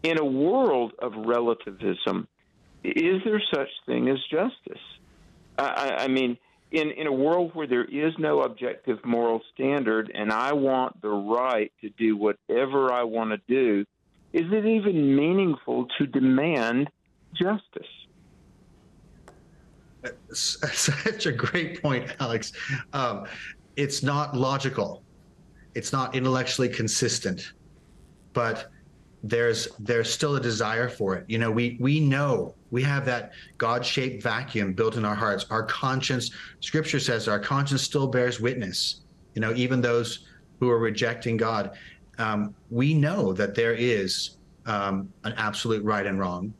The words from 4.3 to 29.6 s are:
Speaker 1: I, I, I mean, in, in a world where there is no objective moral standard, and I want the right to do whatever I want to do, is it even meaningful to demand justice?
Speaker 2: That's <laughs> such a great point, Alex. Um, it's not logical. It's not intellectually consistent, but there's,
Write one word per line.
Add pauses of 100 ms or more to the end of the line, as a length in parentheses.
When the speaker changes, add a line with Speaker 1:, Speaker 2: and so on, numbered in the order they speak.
Speaker 1:
I, (360)
I,
I
mean, (340)
in,
in
a
world
where
there
is
no
objective
moral (140)
standard,
and
I
want
the
right (100)
to
do
whatever
I
want
to
do, (480)
is
it
even
meaningful (100)
to
demand (460)
justice? (2250)
Speaker 2:
That's (160)
<laughs>
such
a
great
point,
Alex. (420)
Um, (500)
it's
not
logical. (720)
It's
not
intellectually
consistent, (800)
but (540)
there's, (120)